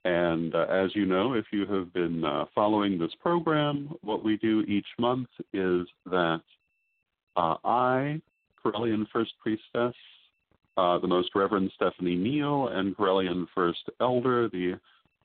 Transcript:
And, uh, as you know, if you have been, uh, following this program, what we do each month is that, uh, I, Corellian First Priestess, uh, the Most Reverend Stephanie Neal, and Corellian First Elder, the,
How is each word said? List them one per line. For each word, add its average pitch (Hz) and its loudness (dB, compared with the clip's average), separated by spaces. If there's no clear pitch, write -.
And, 85 0
uh, 82 2
as 92 0
you 101 2
know, 95 0
if 110 -2
you 101 -2
have 95 -4
been, 82 -2
uh, 73 -2
following 104 2
this 82 -4
program, 151 0
what - -4
we 107 2
do 110 2
each 101 -2
month 123 0
is 90 0
that, 85 0
uh, 82 0
I, 127 0
Corellian 107 -2
First 117 -2
Priestess, 120 -4
uh, 87 4
the 90 0
Most 90 2
Reverend 98 2
Stephanie 90 0
Neal, 143 0
and 95 -2
Corellian 95 2
First 87 0
Elder, 123 2
the, 90 -2